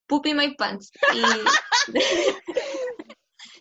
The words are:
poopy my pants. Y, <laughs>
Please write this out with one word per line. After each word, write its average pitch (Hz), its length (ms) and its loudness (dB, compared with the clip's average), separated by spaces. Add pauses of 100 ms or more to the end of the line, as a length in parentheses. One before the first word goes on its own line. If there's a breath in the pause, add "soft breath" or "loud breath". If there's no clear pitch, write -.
poopy 294 280 0
my 285 220 0
pants. 202 340 -6 (160)
Y, 233 520 2 (280)
<laughs> - 1300 -2 (440 loud breath)